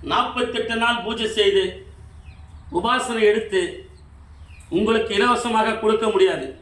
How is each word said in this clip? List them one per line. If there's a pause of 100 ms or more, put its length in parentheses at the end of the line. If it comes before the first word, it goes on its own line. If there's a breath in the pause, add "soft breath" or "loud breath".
(120)
நாற்பத்தெட்டு
நாள்
பூஜை
செய்து (1120)
உபாசனை
எடுத்து (1160)
உங்களுக்கு
இலவசமாக
கொடுக்க (100)
முடியாது. (140)